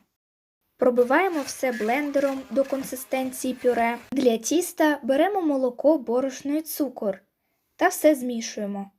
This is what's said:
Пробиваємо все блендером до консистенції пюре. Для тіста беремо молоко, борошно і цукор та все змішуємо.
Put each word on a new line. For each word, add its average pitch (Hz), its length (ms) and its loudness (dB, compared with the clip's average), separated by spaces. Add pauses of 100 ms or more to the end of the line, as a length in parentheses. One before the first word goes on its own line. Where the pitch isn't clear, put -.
(760)
Пробиваємо 269 640 2
все 262 300 -4
блендером 269 760 -2
до 269 140 0
консистенції 262 920 -6
пюре. 233 440 0 (140)
Для 254 260 2
тіста 302 680 0
беремо 330 380 2
молоко, 277 560 2
борошно 262 580 -2
і 311 60 0
цукор 247 600 -4 (540)
та 330 120 2
все 311 280 4
змішуємо. 226 840 -6